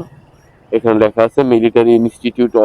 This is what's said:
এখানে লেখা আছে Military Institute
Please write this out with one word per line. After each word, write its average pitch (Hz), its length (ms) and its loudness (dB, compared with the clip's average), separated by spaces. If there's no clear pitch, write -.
এখানে 113 280 0
লেখা 107 240 -2
আছে - 120 -4
Military 117 480 2
Institute 117 640 -4